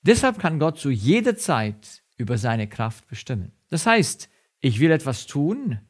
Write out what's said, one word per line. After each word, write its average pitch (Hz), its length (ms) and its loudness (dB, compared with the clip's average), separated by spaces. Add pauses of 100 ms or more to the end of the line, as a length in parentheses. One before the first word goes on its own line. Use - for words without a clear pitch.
Deshalb 233 380 2
kann 160 200 -2
Gott 156 200 0
zu 143 120 -2
jeder 202 440 2
Zeit 107 680 -4 (140)
über 120 200 -2
seine 110 320 -2
Kraft - 380 -8
bestimmen. 107 440 -10 (180)
Das 160 160 -4
heißt, 226 440 2 (300)
ich 117 200 0
will 160 120 6
etwas 135 340 0
tun 165 540 -4 (100)